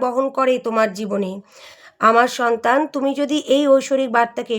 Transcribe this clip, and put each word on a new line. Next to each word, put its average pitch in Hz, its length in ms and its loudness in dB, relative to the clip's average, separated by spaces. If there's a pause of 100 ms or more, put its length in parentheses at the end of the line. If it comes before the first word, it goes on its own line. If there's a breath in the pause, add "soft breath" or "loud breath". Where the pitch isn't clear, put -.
বহন 254 300 -2
করে 262 280 0
তোমার 220 340 0
জীবনে। 202 380 -6 (720 loud breath)
আমার 233 320 4
সন্তান, 233 540 0
তুমি 277 280 -4
যদি 285 240 -2 (100)
এই 285 200 4
ঐশ্বরিক 269 440 2
বার্তাকে 233 460 -2